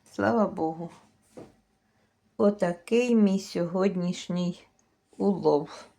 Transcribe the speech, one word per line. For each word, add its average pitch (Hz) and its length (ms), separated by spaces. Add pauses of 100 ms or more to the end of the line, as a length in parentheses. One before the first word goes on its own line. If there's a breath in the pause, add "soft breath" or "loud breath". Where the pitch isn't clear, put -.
(120)
слава 208 360
Богу. 165 420 (1500)
Отакий 214 760
мій 196 240
сьогоднішній 180 1200 (540)
улов. 160 680 (140)